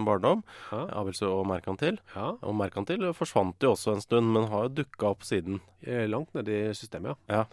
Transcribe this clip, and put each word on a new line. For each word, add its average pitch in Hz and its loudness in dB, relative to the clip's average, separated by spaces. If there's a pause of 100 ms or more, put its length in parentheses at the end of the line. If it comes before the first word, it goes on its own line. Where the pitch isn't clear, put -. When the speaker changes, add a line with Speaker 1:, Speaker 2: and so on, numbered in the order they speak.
Speaker 1:
barndom. 107 4 (300)
Speaker 2:
Ja. 135 -6
Speaker 1:
Abelsø 98 -2
og 95 2
Merkantil. 98 -2 (180)
Speaker 2:
Ja. 117 -4 (100)
Speaker 1:
Og 104 -2
Merkantil 101 -2 (160)
forsvant 98 0
jo 135 6
også 107 0
en 101 0
stund, 117 4
men 110 4
har 107 0
jo 143 -4
dukket - -2
opp 101 0
siden. 95 -2 (220)
Speaker 2:
Eh, 120 -2
langt 117 -2
nede 113 -4
i 107 0
systemet, 101 -8 (120)
ja. 110 2